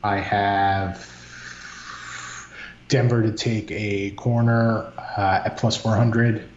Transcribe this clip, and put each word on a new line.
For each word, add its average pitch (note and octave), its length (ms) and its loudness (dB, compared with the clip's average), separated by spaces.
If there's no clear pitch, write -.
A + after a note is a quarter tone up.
I G2+ 160 0
have G2 920 0
Denver A#2+ 340 4
to A2 100 2
take A2 400 -2
a G2+ 400 -2
corner, A#2 800 2
uh, F#2+ 280 2
at - 120 -2
plus A2+ 200 0
four A2+ 200 0
hundred. A#2 600 2